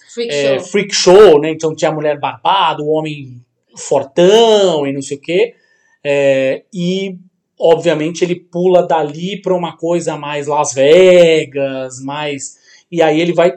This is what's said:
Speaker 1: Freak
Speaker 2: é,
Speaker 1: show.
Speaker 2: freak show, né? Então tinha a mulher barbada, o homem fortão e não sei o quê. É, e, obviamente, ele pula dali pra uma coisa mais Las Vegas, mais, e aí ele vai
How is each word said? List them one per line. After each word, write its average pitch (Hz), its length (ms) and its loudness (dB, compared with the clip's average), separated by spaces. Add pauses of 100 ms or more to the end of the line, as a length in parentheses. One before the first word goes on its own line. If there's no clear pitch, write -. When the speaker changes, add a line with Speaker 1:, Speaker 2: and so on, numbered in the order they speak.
(100)
Speaker 1:
Freak 233 220 -8
Speaker 2:
é, 139 240 0
Speaker 1:
show. - 100 -10
Speaker 2:
freak 202 280 -4
show, 180 440 6
né? 156 120 -2
Então 156 240 -6
tinha 156 160 -2
a - 20 -4
mulher 151 260 -4
barbada, 151 640 -4
o 147 60 -8
homem 147 520 -6 (380)
fortão 185 1120 2
e 139 60 -4
não 139 100 -8
sei 139 140 -12
o - 40 -18
quê. 202 320 -2 (500)
É, 139 600 0 (100)
e, 185 460 -6 (400)
obviamente, 160 640 0
ele 175 120 -2
pula 175 520 0
dali 165 520 -4
pra 185 140 -4
uma 175 240 -8
coisa 165 400 -4
mais 147 300 -10
Las 147 260 -2
Vegas, 139 1300 2
mais, 143 560 -10 (340)
e 170 120 0
aí 156 180 2
ele 175 120 0
vai 175 240 2